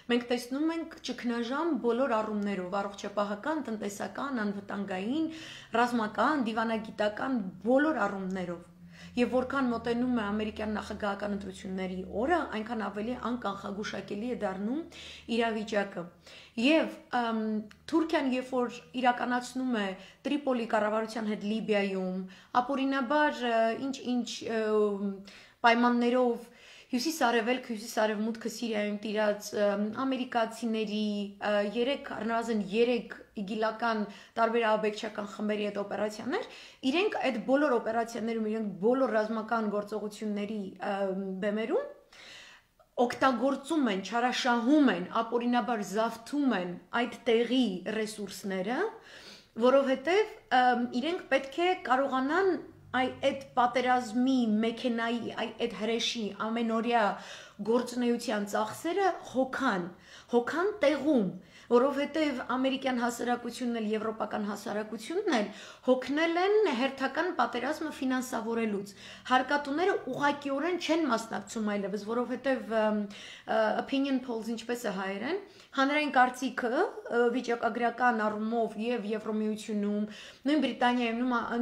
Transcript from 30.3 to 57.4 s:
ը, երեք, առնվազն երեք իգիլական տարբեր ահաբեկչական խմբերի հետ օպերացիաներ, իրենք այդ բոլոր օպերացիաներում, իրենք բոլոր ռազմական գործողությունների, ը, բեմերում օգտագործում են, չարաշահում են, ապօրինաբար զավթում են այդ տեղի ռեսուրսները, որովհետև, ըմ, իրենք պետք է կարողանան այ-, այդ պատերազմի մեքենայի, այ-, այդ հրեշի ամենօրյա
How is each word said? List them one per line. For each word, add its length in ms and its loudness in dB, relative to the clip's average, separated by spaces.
ը, 140 0
երեք, 420 -2
առնվազն 480 -2
երեք 440 2
իգիլական 680 -2
տարբեր 360 2
ահաբեկչական 640 0
խմբերի 380 -2
հետ 160 -4
օպերացիաներ, 640 -4
իրենք 320 2
այդ 240 0
բոլոր 320 4
օպերացիաներում, 720 -2
իրենք 220 -2
բոլոր 300 4
ռազմական 580 0
գործողությունների, 840 -4
ը, 220 -4
բեմերում 500 0
օգտագործում 920 2
են, 140 -2
չարաշահում 880 4
են, 160 -2
ապօրինաբար 640 0
զավթում 720 0
են 160 -2
այդ 280 0
տեղի 420 4
ռեսուրսները, 800 -4
որովհետև, 640 4
ըմ, 440 4
իրենք 320 -2
պետք 320 0
է 80 4
կարողանան 720 2
այ-, 240 2
այդ 320 0
պատերազմի 880 2
մեքենայի, 800 0
այ-, 220 -4
այդ 180 -2
հրեշի 480 -2
ամենօրյա 640 2